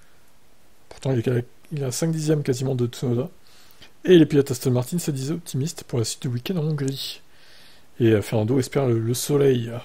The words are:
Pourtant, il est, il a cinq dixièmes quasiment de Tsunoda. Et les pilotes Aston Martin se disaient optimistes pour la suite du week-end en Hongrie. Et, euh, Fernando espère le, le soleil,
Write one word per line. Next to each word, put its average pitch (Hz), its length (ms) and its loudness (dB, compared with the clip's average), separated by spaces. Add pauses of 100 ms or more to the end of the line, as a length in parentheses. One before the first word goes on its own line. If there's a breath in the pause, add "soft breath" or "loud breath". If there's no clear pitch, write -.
(880 soft breath)
Pourtant, - 220 -4
il 123 80 2
est, 123 260 0 (260)
il 147 120 -4
a 127 80 -4
cinq 165 200 -2
dixièmes 151 300 0
quasiment 131 320 -2
de 120 140 0
Tsunoda. 123 420 -4 (760 soft breath)
Et 185 140 8
les 156 80 10
pilotes 139 240 2
Aston 131 220 0
Martin 123 260 0
se 170 140 -2
disaient 135 220 -6
optimistes 165 500 -6
pour 127 160 -4
la 110 60 0
suite - 180 -8
du 143 40 -4
week-end 123 300 -4
en 151 60 0
Hongrie. 143 580 -4 (800 soft breath)
Et, 120 80 4
euh, 107 160 6
Fernando 113 340 0
espère 131 300 0
le, 117 100 2
le 113 160 -2
soleil, 127 580 2 (140)